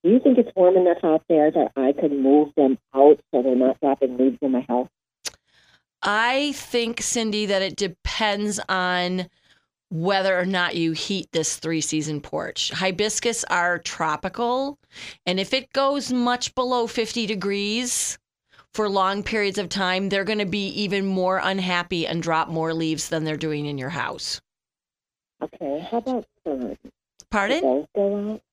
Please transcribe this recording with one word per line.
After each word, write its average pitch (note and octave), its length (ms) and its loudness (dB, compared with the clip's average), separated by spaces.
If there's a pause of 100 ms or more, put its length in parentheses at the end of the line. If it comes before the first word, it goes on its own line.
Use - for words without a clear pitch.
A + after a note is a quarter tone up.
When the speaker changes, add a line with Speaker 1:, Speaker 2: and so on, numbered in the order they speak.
Speaker 1:
Do E3+ 80 4
you B3 80 8
think B3+ 200 6
it's A#3 180 2
warm F#3 200 6
enough F3+ 280 4
out D#3+ 240 4
there D#3 220 6
that - 260 0
I C3 160 2
could D3 180 0
move C#3+ 460 4
them C3+ 220 4 (160)
out C#3+ 260 8 (120)
so C3 100 2
they're B2+ 120 2
not C3 260 2
dropping C3+ 360 0
leaves C3 240 2
in C#3 100 0
my B2+ 160 0
house? B2 220 0 (1120)
Speaker 2:
I B3 500 2
think, A#3 500 -2
Cindy, G#3+ 440 -2
that F#3+ 160 0
it F#3+ 140 -4
depends G3+ 920 -2
on F3+ 600 0 (600)
whether F#3+ 480 0
or F3+ 60 0
not F3+ 300 0
you E3 180 0
heat F#3 400 -4
this - 240 -2
three-season D#3 640 -4
porch. - 520 -6
Hibiscus G#3 720 -2
are F3 340 0
tropical, A#3 1000 -4 (460)
and F3+ 160 -2
if F#3+ 140 -2
it C4 180 -4
goes C#4 400 0
much B3 420 0
below B3 320 0
fifty A3+ 400 -4
degrees G3+ 920 -4 (540)
for G#3+ 160 -2
long G3 340 0
periods G3+ 360 -2
of G#3 100 -6
time, F#3+ 400 -2
they're G3 160 0
gonna G#3 220 -2
be G3 220 -2
even G3 380 -2
more F#3 360 0
unhappy F3+ 640 -2
and E3 160 -4
drop D#3+ 260 0
more D#3+ 260 -2
leaves D#3+ 340 -2
than D#3+ 160 -2
they're D#3 120 -4
doing D3+ 300 -4
in C#3+ 120 -6
your C3 120 -6
house. - 500 -6 (1000)
Speaker 1:
Okay, F3 480 -6
how A#3 80 -2
about B3 280 -4 (180)
ferns? G3+ 320 -6 (540)
Speaker 2:
Pardon? A3+ 300 0
Speaker 1:
Do - 60 0
those C#3 280 0
go G3+ 380 -2
out? G#3+ 80 -10 (120)